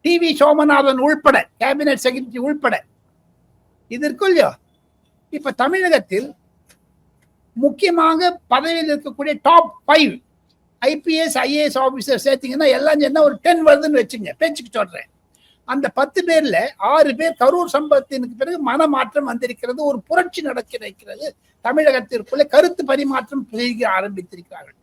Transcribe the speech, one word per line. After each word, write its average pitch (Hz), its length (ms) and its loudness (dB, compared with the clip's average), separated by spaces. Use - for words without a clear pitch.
டி 339 180 2
வி 330 160 0
சோமநாதன் 285 600 4
உள்பட, 294 520 2
கேபினட் 277 440 0
செக்ரட்டரி 254 340 -4
உள்பட. 269 460 -4
இது 247 180 -8
இருக்கும் 392 220 -2
இல்லையோ? 349 260 2
இப்ப 285 220 -8
தமிழகத்தில் 285 840 -2
முக்கியமாக 330 960 0
பதவியில் 311 500 -2
இருக்கக்கூடிய 294 440 -8
டாப் 330 320 4
ஃபைவ் 277 340 2
ஐ 294 200 0
பி 320 160 -2
எஸ், 320 220 -2
ஐ 262 180 -2
ஏ 302 80 2
எஸ் 285 140 -2
ஆபீசர் 262 460 -2
சேர்த்தீங்கன்னா 269 440 0
எல்லாம் 285 320 2
சேர்ந்தா 285 200 0
ஒரு 294 220 4
டென் 330 240 2
வருதுன்னு 294 380 4
வச்சுங்க, 208 340 -10
பேச்சுக்கு 294 340 -4
சொல்றேன். 185 380 -6
அந்த 269 240 -4
பத்து 294 380 -2
பேர்ல 262 400 2
ஆறு 277 380 2
பேர் 320 240 -2
கரூர் 339 340 2
சம்பவத்திற்கு 269 640 -2
பிறகு 330 220 -6
மனமாற்றம் 277 680 -2
வந்திருக்கிறது, 247 580 -6
ஒரு 277 180 -2
புரட்சி 349 400 -2
நடக்கிறது 240 960 -12
தமிழகத்திற்குள்ளே, 262 840 0
கருத்து 311 380 0
பரிமாற்றம் 269 680 -4
செய்ய 240 360 -4
ஆரம்பித்திருக்கிறார்கள். 185 960 -8